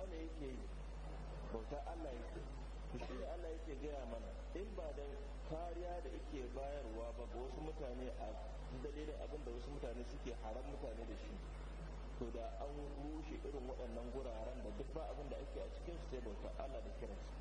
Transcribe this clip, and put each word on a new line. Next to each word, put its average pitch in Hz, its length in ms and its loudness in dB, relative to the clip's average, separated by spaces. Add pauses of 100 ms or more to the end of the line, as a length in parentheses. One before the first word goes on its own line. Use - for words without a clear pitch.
me 165 100 -2
yake 156 300 0
yi? 117 200 0 (800)
Bautar 113 360 2
Allah 160 280 0
yake. 120 320 -2 (440)
To, - 120 -2
shi 120 160 0
ne 185 120 2
Allah 165 240 0
yake 151 280 0
gaya 143 260 2
mana, 113 260 0 (200)
in 190 200 0
ba 175 200 2
dan 143 200 0 (320)
kariya 170 600 2
da 135 80 0
yake 151 380 0
bayarwa 123 680 0
ba 120 100 0
ga 113 140 0
wasu 135 240 0
mutane 127 480 2
a 110 160 0 (480)
dalilin 151 440 0
abin 147 240 0
da 120 80 0
wasu 120 200 0
mutane 127 320 2
suke 120 320 0
haram 113 320 0
mutane 131 360 0
da 107 120 0
shi, 101 200 -2 (760)
to, 123 160 2
da 117 140 2 (140)
an 143 180 0 (220)
rushe 151 420 0
irin 127 280 0
waɗannan 120 420 0
guraren 113 520 0
da 110 120 0
duk - 180 0
ba 156 160 2
abin 117 240 0
da 120 80 2
ake 104 200 0
a 113 120 2
cikin - 240 -2
su 151 120 0
sai 127 160 2
bautar 104 320 0
Allah - 280 0
da 104 80 -2
kiransa 104 500 -2